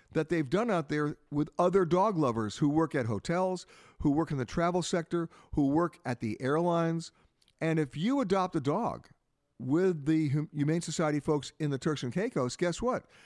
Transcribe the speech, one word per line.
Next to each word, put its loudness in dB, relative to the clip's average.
that -2
they've 0
done 0
out 0
there -2
with 0
other 4
dog 2
lovers 0
who 4
work 2
at 0
hotels, -2
who 2
work 0
in -4
the -2
travel 0
sector, -2
who 4
work 2
at -4
the -4
airlines. 0
And 0
if -2
you 0
adopt 0
a -2
dog -2
with 0
the 2
Hum-, 0
Humane 0
Society 0
folks -2
in -2
the 0
Turks -2
and -4
Caicos, -2
guess -2
what? -4